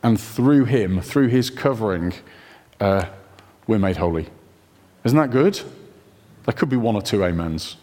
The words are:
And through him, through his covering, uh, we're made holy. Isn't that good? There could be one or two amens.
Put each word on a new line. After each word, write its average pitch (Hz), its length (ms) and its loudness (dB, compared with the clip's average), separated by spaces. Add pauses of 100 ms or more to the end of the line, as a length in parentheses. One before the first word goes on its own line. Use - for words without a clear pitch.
And 110 180 2
through 135 440 2
him, 101 360 0
through 135 280 0
his 123 220 2
covering, 101 640 -2 (680)
uh, 98 260 0 (640)
we're 107 100 2
made 95 180 0
holy. 85 320 -2 (760)
Isn't 123 140 4
that 147 120 2
good? 151 300 2 (840)
There 123 100 -2
could 165 140 -2
be 131 80 -2
one 113 200 0
or 101 60 -2
two 98 220 0
amens. 82 580 -4